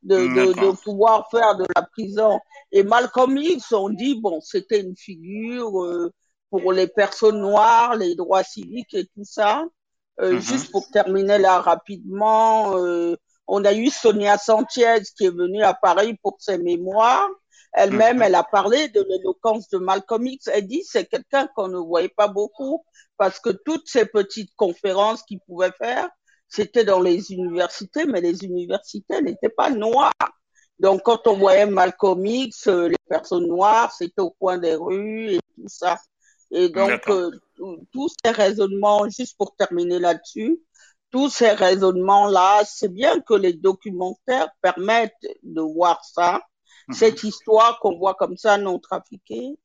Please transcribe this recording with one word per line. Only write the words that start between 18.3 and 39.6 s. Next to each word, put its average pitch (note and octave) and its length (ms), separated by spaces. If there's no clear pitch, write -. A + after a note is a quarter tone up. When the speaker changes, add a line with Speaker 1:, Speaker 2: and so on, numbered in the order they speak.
Speaker 1:
a E3+ 80
parlé G3 460
de G#3 200
l'éloquence F#3+ 600
de F#3+ 100
Malcolm G3 480
X. C4 260
Elle G#3 140
dit C4+ 180
c'est F#3+ 220
quelqu'un C#4 480
qu'on G3 140
ne F3+ 100
voyait E3+ 300
pas G#3 200
beaucoup C4+ 560
parce F#3+ 220
que A#3 120
toutes D#4 380
ces A3+ 180
petites G3+ 500
conférences G3+ 680
qu'il G3+ 240
pouvait F#3 340
faire, C4 280
c'était A3 360
dans F#3+ 160
les F3+ 320
universités, F3+ 760
mais A#3 140
les F3 240
universités F#3 800
n'étaient - 340
pas - 140
noires. A#3 420
Donc, F#3+ 240
quand A3+ 240
on G#3+ 80
voyait G3 300
Malcolm F#3 600
X, A#3+ 400
euh, F3 220
les E3+ 80
personnes F3 380
noires, G#3 460
c'était - 280
au F3 100
coin F#3 280
des E3 160
rues G3+ 600
et E3+ 60
tout - 120
ça. F3 280
Et F3+ 160
donc, F#3+ 200
Speaker 2:
D'accord. G#3+ 260
Speaker 1:
euh, F3+ 160
tous, E3+ 220
tous C#4+ 220
ces A3+ 80
raisonnements, G#3 760
juste A#3+ 300
pour G3 160
terminer F3 460